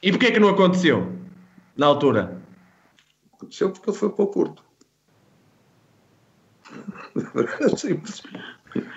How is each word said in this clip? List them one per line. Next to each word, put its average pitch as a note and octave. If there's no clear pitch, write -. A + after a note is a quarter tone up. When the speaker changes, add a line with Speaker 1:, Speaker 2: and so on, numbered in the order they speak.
Speaker 1:
E F#3+
porquê A3+
que A#3
não G#3
aconteceu, F3+
na C#3+
altura? C3
Speaker 2:
Aconteceu -
porque -
ele G3+
foi G#3
para -
o -
Porto. -
<laughs> -
Simples. -